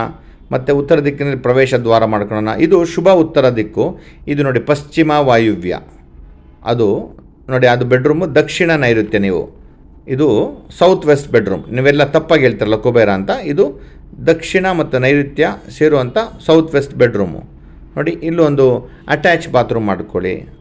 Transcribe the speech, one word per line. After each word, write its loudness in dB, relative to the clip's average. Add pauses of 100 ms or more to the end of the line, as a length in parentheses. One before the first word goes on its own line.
(520)
ಮತ್ತೆ -2
ಉತ್ತರ 2
ದಿಕ್ಕಿನಲ್ಲಿ -4
ಪ್ರವೇಶ 0
ದ್ವಾರ 2
ಮಾಡ್ಕೊಳ್ಳೋಣ. -2
ಇದು 2
ಶುಭ -2
ಉತ್ತರ 2
ದಿಕ್ಕು. -4 (300)
ಇದು -2
ನೋಡಿ, 0
ಪಶ್ಚಿಮ -2
ವಾಯುವ್ಯ. 0 (840)
ಅದು -2 (300)
ನೋಡಿ, 2
ಅದು 2
ಬೆಡ್‌ರೂಮು, 0
ದಕ್ಷಿಣ 0
ನೈಋತ್ಯ 0
ನೀವು. -2 (580)
ಇದು 0 (500)
ಸೌತ್ 4
ವೆಸ್ಟ್ 2
ಬೆಡ್‌ರೂಮ್. 0
ನೀವೆಲ್ಲ 2
ತಪ್ಪಾಗಿ 0
ಹೇಳ್ತಾರಲ್ಲ 0
ಕುಬೇರ 2
ಅಂತ, -2 (140)
ಇದು -2 (440)
ದಕ್ಷಿಣ 0
ಮತ್ತು -2
ನೈಋತ್ಯ 0 (300)
ಸೇರುವಂಥ 2 (280)
ಸೌತ್ 4
ವೆಸ್ಟ್ -2
ಬೆಡ್‌ರೂಮು. 0 (520)
ನೋಡಿ, -2
ಇಲ್ಲೊಂದು 0 (180)
ಅಟ್ಯಾಚ್ 0
ಬಾತ್ರೂಮ್ 0
ಮಾಡ್ಕೊಳ್ಳಿ -6 (120)